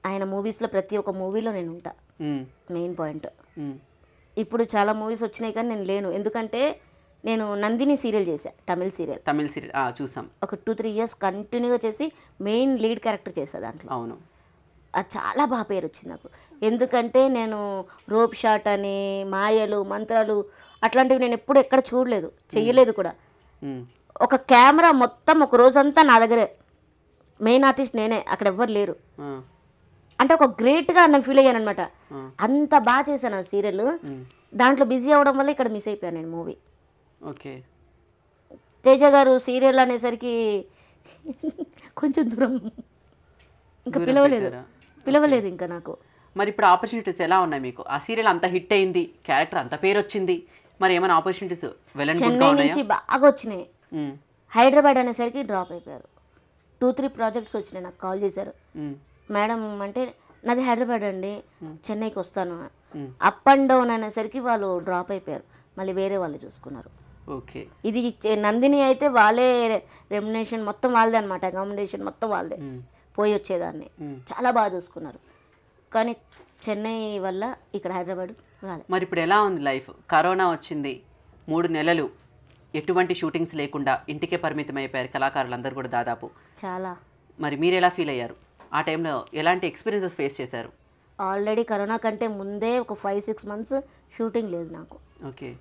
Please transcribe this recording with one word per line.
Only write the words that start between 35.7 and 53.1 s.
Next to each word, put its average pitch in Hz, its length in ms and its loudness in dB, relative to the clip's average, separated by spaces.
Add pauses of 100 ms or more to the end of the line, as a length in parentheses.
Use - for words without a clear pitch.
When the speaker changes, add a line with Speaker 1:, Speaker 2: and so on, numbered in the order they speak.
Speaker 1:
అయిపోయాను 185 280 -6
నేను 165 140 -10
మూవీ. 165 260 -10 (680)
Speaker 2:
ఓకే. 135 380 -16 (1200)
Speaker 1:
తేజ 262 200 8
గారు 269 340 8
సీరియల్ 262 400 2
అనేసరికి 233 840 0 (1300)
కొంచెం 277 340 0
దూరం. 233 220 0
ఇంకా 220 180 -6 (1160)
Speaker 2:
దూరం 180 160 -2
Speaker 1:
పిలవలేదు. 262 400 4
Speaker 2:
పెట్టారా? 127 200 -8 (420)
Speaker 1:
పిలవలేదు 277 360 4
Speaker 2:
ఓకే. 202 60 -4
Speaker 1:
ఇంకా 180 180 -8
నాకు. 170 300 -12 (400)
Speaker 2:
మరి 208 140 0
ఇప్పుడు 208 160 2
ఆపర్చునిటీస్ 190 540 2
ఎలా 180 200 4
ఉన్నాయి 151 220 -2
మీకు? 123 260 -10
ఆ 143 100 -4
సీరియల్ 220 300 0
అంత 170 160 2
హిట్ 180 280 -2
అయింది, 185 380 2 (160)
క్యారెక్టర్ 160 320 0
అంత 123 160 -6
పేరు 190 240 0
వచ్చింది, 185 440 -2 (380)
మరి 185 140 4
ఏమైనా 175 200 2
ఆపర్చునిటీస్ 180 460 -2
well - 420 -10
and 147 100 0
good 262 100 0
గా 240 40 2
Speaker 1:
చెన్నై 247 220 4
Speaker 2:
ఉన్నాయా? 285 200 4
Speaker 1:
నుంచి 285 140 0
బాగా 247 440 2